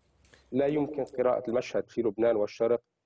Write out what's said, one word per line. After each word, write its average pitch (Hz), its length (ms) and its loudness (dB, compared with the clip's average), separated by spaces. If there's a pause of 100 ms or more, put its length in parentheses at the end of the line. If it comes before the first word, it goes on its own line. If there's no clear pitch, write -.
(520)
لا 135 160 0
يمكن 147 360 -2
قراءة 123 440 0
المشهد 117 420 -2
في - 120 -4
لبنان 113 340 2
والشرق 113 460 0 (240)